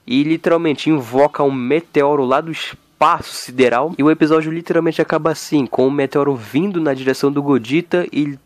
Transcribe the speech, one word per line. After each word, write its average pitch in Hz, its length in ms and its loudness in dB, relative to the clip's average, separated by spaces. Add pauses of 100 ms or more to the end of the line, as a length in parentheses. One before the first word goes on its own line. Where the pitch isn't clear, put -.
e 127 160 0
literalmente 160 680 0
invoca 139 540 2
um 139 80 4
meteoro 143 720 0
lá 131 160 2
do 165 100 -8
espaço - 840 -2
sideral. 127 640 0
E 139 60 0
o 151 80 6
episódio 160 400 0
literalmente 165 500 -2
acaba 156 300 0
assim, 147 340 -2
com 127 220 0
o 135 40 2
meteoro 139 440 0
vindo 160 460 -2
na 147 120 0
direção 131 380 0
do 143 100 -2
Gogeta 143 680 0
e 139 100 -2
ele 143 240 -4